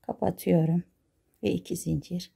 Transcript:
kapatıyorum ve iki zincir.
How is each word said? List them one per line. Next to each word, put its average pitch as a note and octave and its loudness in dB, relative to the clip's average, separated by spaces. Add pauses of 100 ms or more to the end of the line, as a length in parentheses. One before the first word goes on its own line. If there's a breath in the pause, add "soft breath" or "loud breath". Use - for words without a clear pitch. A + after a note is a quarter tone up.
kapatıyorum F3 2 (600)
ve G#3 2
iki F3+ -4
zincir. E3+ -6